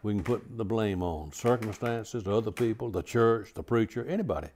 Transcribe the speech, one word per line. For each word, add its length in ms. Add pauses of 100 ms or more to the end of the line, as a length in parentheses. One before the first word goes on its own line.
we 120
can 100
put 340
the 80
blame 380
on. 300
Circumstances, 920
other 240
people, 380
the 140
church, 500
the 100
preacher, 420
anybody. 500